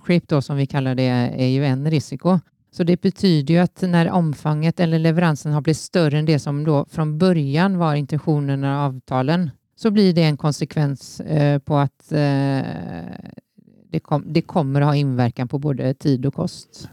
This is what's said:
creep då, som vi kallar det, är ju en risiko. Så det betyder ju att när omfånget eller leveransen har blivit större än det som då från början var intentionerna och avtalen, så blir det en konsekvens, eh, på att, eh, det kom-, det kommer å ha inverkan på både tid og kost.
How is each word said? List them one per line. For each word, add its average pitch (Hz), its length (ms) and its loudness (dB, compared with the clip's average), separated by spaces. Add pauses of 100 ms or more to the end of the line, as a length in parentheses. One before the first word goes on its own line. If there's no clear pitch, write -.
creep 175 220 2
då, 147 140 2
som 143 160 -4
vi 139 80 0
kallar 131 300 -2
det, 123 420 0
är 127 100 2
ju 135 180 2
en 139 260 0
risiko. 160 480 0 (320)
Så - 120 -4
det 175 180 0
betyder 165 520 2
ju 170 60 4
att - 220 0
när 175 300 2
omfånget 156 680 -2
eller 165 200 2
leveransen 160 540 0
har 147 80 0
blivit 147 160 0
större 151 420 0
än 151 60 0
det 156 140 2
som 147 240 -4
då 151 260 2
från 151 280 -4
början 175 600 2
var 160 180 0
intentionerna 139 840 -2
och 143 60 0
avtalen, 135 640 -2 (260)
så 220 160 0
blir 196 220 4
det 170 100 4
en 151 140 2
konsekvens, 147 840 -4
eh, 143 400 2
på 147 180 -2
att, - 340 -2
eh, 139 500 0 (1300)
det 156 80 -2
kom-, - 280 -4
det 160 140 0
kommer 143 400 0
å 143 40 4
ha 147 100 2
inverkan 127 520 0
på 143 120 -4
både 131 340 -2
tid 135 320 0
og 139 80 -2
kost. - 600 -8